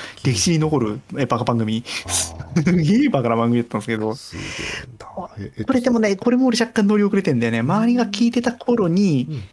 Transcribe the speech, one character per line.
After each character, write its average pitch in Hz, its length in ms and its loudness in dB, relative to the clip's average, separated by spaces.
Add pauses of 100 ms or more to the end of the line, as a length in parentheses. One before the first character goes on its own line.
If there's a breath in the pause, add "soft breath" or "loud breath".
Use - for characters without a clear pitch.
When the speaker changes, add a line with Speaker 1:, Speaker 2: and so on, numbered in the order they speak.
(160 loud breath)
Speaker 1:
金 - 60 -18
字 - 20 -14
塔。 139 80 2
Speaker 2:
歴 101 80 -2
史 175 120 2
に 160 80 2
残 151 200 2
る、 110 220 -2 (160)
え、 135 80 0
バ 117 120 0
カ 113 60 -2
番 120 140 0
組。 110 280 -2
Speaker 1:
あ - 240 -10
ー。 - 540 -4
Speaker 2:
<laughs> - 0 -
す 175 140 2
げ 208 300 4
え - 20 2
バ 139 120 2
カ 117 60 0
な 113 80 2
番 117 140 2
組 120 120 2
だ 117 40 -4
っ - 20 -20
た 113 100 -6
ん 104 40 -2
で - 20 -14
す - 40 -10
け 113 100 -2
ど。 107 180 -2
Speaker 1:
す - 220 -14
げ 78 40 -8
え - 520 -10
ん - 40 -20
だ。 - 100 -18 (300)
え、 101 200 -10
え 113 40 -8
っ 107 40 -4
と、 - 20 -4
Speaker 2:
こ 262 60 0
れ 247 80 2
で 254 80 0
も 233 100 2
ね、 208 160 2
こ 240 160 0
れ 247 60 4
も 262 80 4
俺 233 120 2
若 233 140 0
干 208 160 2
乗 214 80 4
り 208 80 4
遅 202 140 2
れ 196 40 4
て 156 120 0
ん 117 80 2
だ 117 60 0
よ 113 40 0
ね。 117 80 0
周 196 280 2
り 240 80 2
が 240 100 2
聞 202 220 0
い 233 40 2
て 240 100 0
た 240 120 -2
頃 233 340 0
に、 165 420 2
Speaker 1:
う 151 40 -8
ん。 113 200 -8